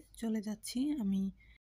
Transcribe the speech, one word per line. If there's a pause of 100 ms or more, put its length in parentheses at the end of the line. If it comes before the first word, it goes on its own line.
(160)
চলে
যাচ্ছি। (220)
আমি, (440)